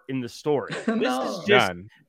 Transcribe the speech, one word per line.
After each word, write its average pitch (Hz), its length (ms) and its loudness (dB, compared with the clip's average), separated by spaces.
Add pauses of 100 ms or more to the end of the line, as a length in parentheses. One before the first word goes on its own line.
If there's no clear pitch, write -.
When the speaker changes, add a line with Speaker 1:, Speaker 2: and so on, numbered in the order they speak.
Speaker 1:
in 131 140 -4
the 117 80 -6
story. 143 500 -2
Speaker 2:
<laughs> - 60 -8
Speaker 1:
This 226 100 -2
Speaker 2:
No. 254 460 -2
Speaker 1:
is - 40 -10
just 123 240 6
Speaker 3:
None. 92 200 -10 (200)